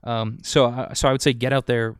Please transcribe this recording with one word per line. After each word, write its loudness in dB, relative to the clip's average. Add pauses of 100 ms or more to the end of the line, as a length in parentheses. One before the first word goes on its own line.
Um, -4
so, 4
uh, -2
so 2
I 4
would 0
say 4
get -2
out -2
there -2